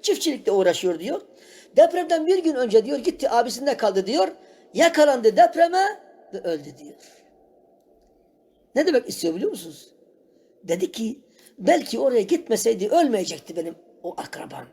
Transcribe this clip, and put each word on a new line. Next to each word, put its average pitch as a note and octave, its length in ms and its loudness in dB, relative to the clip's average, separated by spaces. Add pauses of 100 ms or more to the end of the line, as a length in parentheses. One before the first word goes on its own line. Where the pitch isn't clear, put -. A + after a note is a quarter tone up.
"Çiftçilikle C#4+ 500 -2
uğraşıyor," F3+ 480 0
diyor. C4 200 -6 (560)
"Depremden E4 500 4
bir F#4 120 2
gün D#4+ 160 -2
önce," A3+ 300 4
diyor, C#4 140 -4
"gitti - 320 -4
abisinde A#3+ 460 -2
kaldı," G3 300 0
diyor. D#4+ 220 0 (460)
"Yakalandı C#4 640 4
depreme E4+ 500 4 (460)
ve G3 80 -12
öldü," D3 380 -8
diyor. - 160 -20 (1800)
Ne D4 120 2
demek C#4+ 220 2
istiyor E3+ 260 -4
biliyor B3+ 160 -2
musunuz? E3+ 440 -14 (680)
Dedi F3+ 300 -4
ki, A3+ 280 -8 (380)
"Belki C#4+ 400 0
oraya B3 240 2
gitmeseydi A3 680 -2
ölmeyecekti G3 680 0
benim E3+ 180 -8 (280)
o - 140 -10
akrabam." - 560 -14